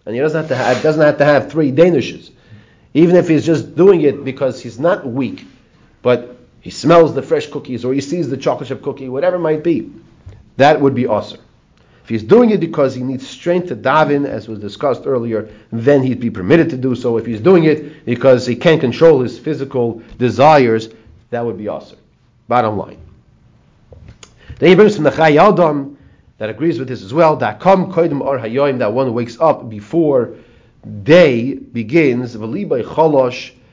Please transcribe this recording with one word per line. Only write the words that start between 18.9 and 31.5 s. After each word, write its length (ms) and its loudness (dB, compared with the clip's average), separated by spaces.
his 160 -6
physical 640 -6
desires, 720 4
that 160 -6
would 140 -8
be 60 -12
osir. 320 -12
Bottom 280 0
line. 220 -10
Then 120 2
he 60 8
brings 200 4
from 80 -4
the 80 2
Chai 260 2
Adam 600 2
that 100 -6
agrees 300 -4
with 80 -8
this 160 -10
as 100 -14
well. 220 2
That 240 -4
kam 320 2
kodim 300 -2
or 180 -4
hayoim, 400 -2
that 140 -2
one 200 -2
wakes 260 -6
up 300 0
before 640 -2
day 500 4